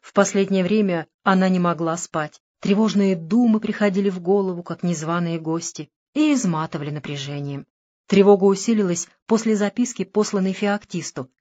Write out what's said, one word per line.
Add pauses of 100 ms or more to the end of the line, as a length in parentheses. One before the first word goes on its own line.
В
последнее
время (160)
она
не
могла
спать. (180)
Тревожные
думы
приходили
в
голову,
как
незваные
гости, (240)
и
изматывали
напряжением. (420)
Тревога
усилилась (180)
после
записки,
посланной
Феоктисту (120)